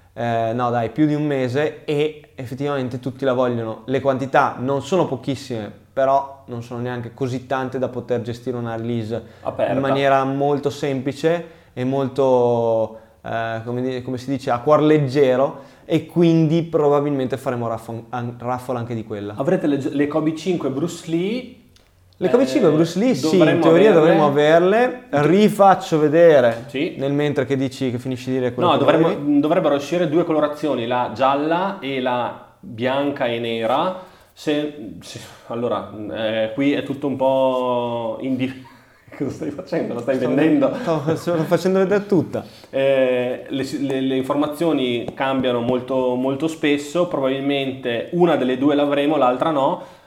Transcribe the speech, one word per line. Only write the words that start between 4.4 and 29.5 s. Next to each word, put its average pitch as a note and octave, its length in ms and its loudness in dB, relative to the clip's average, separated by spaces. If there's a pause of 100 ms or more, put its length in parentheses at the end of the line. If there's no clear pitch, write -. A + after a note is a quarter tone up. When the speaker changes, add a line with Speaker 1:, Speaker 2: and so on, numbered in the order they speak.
Speaker 1:
non C3+ 220 -2
sono E3+ 260 0
pochissime, A#2+ 640 -6 (200)
però C3+ 540 0
non A#2 180 -10
sono A#2+ 160 -10
neanche A#2+ 340 -8
così B2+ 340 -6
tante C3 320 -4
da B2 100 0
poter A#2+ 320 -4
gestire A#2+ 340 -6
una A#2 200 -6
release A2+ 460 -4 (200)
Speaker 2:
Aperta. - 320 -2
Speaker 1:
in C3 60 0
maniera C3+ 440 2
molto C#3 460 -2
semplice D3 760 -2 (280)
e B2 100 -6
molto, A#2+ 1160 2 (240)
eh, A2+ 420 -6
come A#2+ 160 -4
di-, B2+ 220 -4
come B2+ 140 -8
si B2 120 -10
dice, C3+ 220 -4
a A#2+ 80 0
cuor D3 240 4
leggero, C#3+ 920 2 (100)
e D#3 200 -2
quindi E3 580 2
probabilmente C#3+ 760 0
faremo A#2+ 300 -4
raffle A2+ 420 -8
an-, A#2+ 280 -8
raffle B2 400 -6
anche A#2 180 -6
di A2 80 -6
quella. G#2 340 -10
Speaker 2:
Avrete D3+ 300 0
le, C#3 120 2 (120)
le C#3+ 160 0
Kobe D#3 280 -2
cinque E3 340 -2
Bruce D3+ 400 -6
Lee. G3+ 460 -4 (640)
Speaker 1:
Le F#3 120 -2
Kobe B3+ 120 4
Speaker 2:
Eh, C4 40 2
Speaker 1:
cinque G#3 240 2
Bruce E3 260 2
Lee, A#3+ 160 2
sì, D#3 200 0
in F#3+ 40 4
Speaker 2:
dovremmo D3+ 240 4
Speaker 1:
teoria E3 300 6
Speaker 2:
averle. E3+ 80 6
Speaker 1:
dovremmo D#3+ 260 6
averle. E3+ 880 4
Rifaccio F3+ 880 4
vedere, D3 680 6
Speaker 2:
Sì. D3+ 300 -4
Speaker 1:
nel C#3 160 -2
mentre C#3+ 320 0
che C#3 100 -2
dici, C3 360 -2
che B2 80 -4
finisci B2+ 320 -6
di C3 80 0
dire B2 160 -2
quello F3 140 2
Speaker 2:
No, D#3 40 4
Speaker 1:
che C3+ 100 2
Speaker 2:
dovremmo, D#3+ 300 6
Speaker 1:
volevi. C#3+ 260 0
Speaker 2:
dovrebbero D3+ 360 2